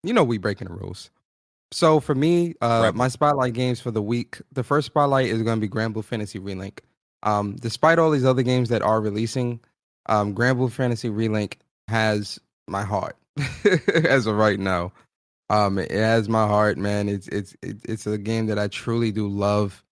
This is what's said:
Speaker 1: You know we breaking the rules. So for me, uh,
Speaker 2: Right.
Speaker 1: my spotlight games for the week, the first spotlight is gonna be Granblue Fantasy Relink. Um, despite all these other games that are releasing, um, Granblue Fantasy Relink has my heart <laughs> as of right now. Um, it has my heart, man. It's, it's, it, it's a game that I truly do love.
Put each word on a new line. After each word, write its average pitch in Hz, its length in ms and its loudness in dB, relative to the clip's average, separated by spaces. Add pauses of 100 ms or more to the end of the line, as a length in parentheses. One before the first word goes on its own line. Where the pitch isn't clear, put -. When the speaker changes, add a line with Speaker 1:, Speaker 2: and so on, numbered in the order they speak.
Speaker 1:
You 208 100 -2
know 208 100 6
we 117 140 0
breaking 98 320 -4
the 85 40 -12
rules. 98 380 -12 (600)
So 156 280 4
for - 140 -2
me, 170 480 2
uh, 117 220 2
Speaker 2:
Right. 107 120 2
Speaker 1:
my 123 120 0
spotlight 131 460 0
games 123 280 -2
for 127 80 -6
the 107 120 -2
week, 117 380 -4 (120)
the 131 120 -4
first 143 240 0
spotlight 139 400 2
is 113 140 0
gonna 113 200 0
be 107 80 -2
Granblue 110 340 -4
Fantasy 107 360 -8
Relink. 95 400 -10 (440)
Um, 104 320 0
despite 160 420 2
all 160 140 4
these 135 140 2
other 131 180 4
games 123 260 2
that 117 140 0
are 110 180 2
releasing, 117 580 -4 (480)
um, 104 280 0
Granblue 123 360 0
Fantasy 120 380 -2
Relink 107 440 -2 (340)
has 110 520 -2 (280)
my 98 160 -4
heart 98 320 -4 (220)
<laughs> 165 680 0
as 127 200 2
of 107 80 0
right 104 240 4
now. 90 320 -2 (580)
Um, 101 300 2
it 85 120 -4
has 110 380 2
my 110 180 2
heart, 104 300 2
man. 104 320 -2
It's, 101 200 -6
it's, 101 320 -8
it, 104 240 -10
it's 107 220 -8
a 107 100 -2
game 110 300 -2
that 104 120 -2
I 104 80 -2
truly 117 440 -2
do 104 160 -2
love. 101 640 0